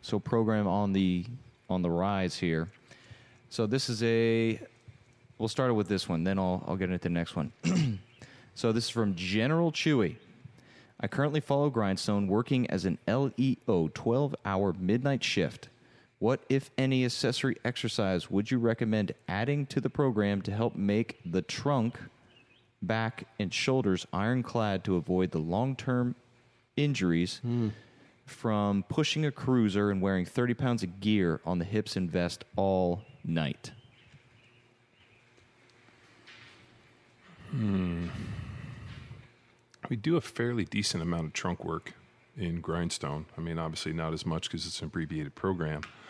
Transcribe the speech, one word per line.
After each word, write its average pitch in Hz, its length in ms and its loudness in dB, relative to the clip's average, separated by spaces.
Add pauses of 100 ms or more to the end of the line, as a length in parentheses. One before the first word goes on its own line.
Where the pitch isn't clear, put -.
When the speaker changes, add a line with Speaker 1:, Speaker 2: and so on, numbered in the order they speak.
Speaker 1:
So - 180 -2
program 107 480 2
on 98 260 0
the, 92 320 2 (440)
on 92 120 0
the 87 80 2
rise 92 480 0
here. 82 320 0 (800)
So 113 160 -2
this 127 240 0
is 113 140 -2
a, 113 560 4 (800)
we'll 110 120 -2
start 127 260 2
with 104 140 2
this 98 180 0
one, 85 160 0
then 98 160 0
I'll, 92 280 0
I'll 95 100 -2
get 92 120 0
into 90 100 -2
the 87 100 -2
next 85 260 -2
one. 73 160 -4 (120)
<clears throat> 151 360 2 (560)
So 113 180 2
this 117 120 0
is - 40 -4
from 104 260 0
General 113 560 2
Chewy. 123 460 2 (840)
"I - 80 -4
currently 147 320 0
follow 143 300 2
Grindstone, 101 580 2
working 120 420 2
as 92 140 0
an 90 140 0 (100)
L 127 300 2
E 131 180 2 (140)
O 85 180 4
twelve-hour 101 880 0
midnight 120 460 0
shift. - 460 -2 (480)
What, 123 320 0
if 135 280 0
any, 131 280 2
accessory - 580 0
exercise 104 680 0
would 101 220 0
you 131 60 2
recommend 110 560 2 (160)
adding 135 380 -2
to - 120 0
the 117 100 -2
program 104 520 2
to 101 100 -4
help 110 240 0
make 101 500 0
the 90 160 0
trunk, 123 560 -2 (840)
back, 113 460 -2 (120)
and 98 140 -2
shoulders 107 580 2
ironclad 107 720 0
to 92 140 2
avoid 92 340 2
the 82 80 -2
long-term 123 760 0 (600)
injuries 95 680 2
Speaker 2:
Hmm. 120 280 2 (560)
Speaker 1:
from 104 640 0
pushing 156 360 0
a 143 60 0
cruiser 104 580 4
and 95 120 0
wearing 95 240 2
thirty 123 280 0
pounds 120 300 0
of 92 160 -8
gear 98 460 4
on 87 140 0
the 82 60 0
hips 104 300 -2
and 90 160 -2
vest 87 320 -2 (140)
all 92 460 2 (200)
night?" 80 480 -2 (3750)
Speaker 3:
Hmm. 92 560 0 (1800)
We 131 60 -2
do 151 220 0
a 143 40 2
fairly 120 440 -2
decent 104 360 -2
amount 82 240 0
of 78 80 -10
trunk 87 320 -4
work 82 280 -6 (440)
in 85 240 -4
Grindstone. 80 640 -4 (100)
I 82 60 -10
mean, 82 160 -6
obviously 80 340 -6
not 80 220 -4
as 78 100 -6
much 80 240 -4
'cause 82 200 -8
it's - 140 -10
an 82 40 -8
abbreviated 78 480 -6
program. 82 480 -4 (280)